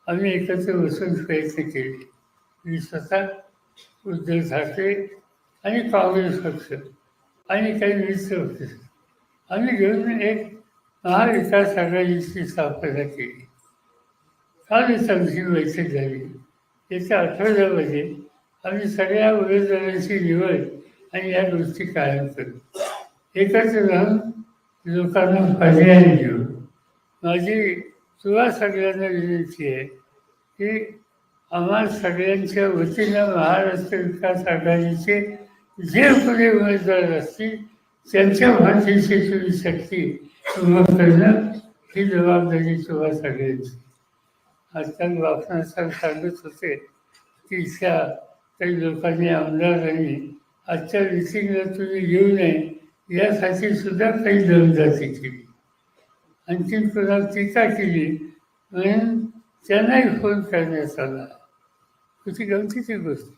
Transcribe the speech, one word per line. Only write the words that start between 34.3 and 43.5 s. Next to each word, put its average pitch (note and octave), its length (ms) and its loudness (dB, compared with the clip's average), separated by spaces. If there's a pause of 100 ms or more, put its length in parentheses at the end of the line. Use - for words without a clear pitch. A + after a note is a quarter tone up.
आघाडीचे E3+ 760 0 (580)
जे F#3+ 340 4
कोणी A#3 360 4
उमेदवार F#3+ 600 2
असतील, G#3+ 440 -6 (540)
त्यांच्या G3+ 460 6
पाठीशी G3+ 640 4 (120)
तुम्ही F#3 260 0
शक्ती - 720 -6 (300)
उभं F3+ 380 6
करणं E3+ 340 8 (640)
ही G3 100 0
जबाबदारी F3 760 2
तुम्हा D#3 320 -4
सगळ्यांची. C3+ 640 -6 (960)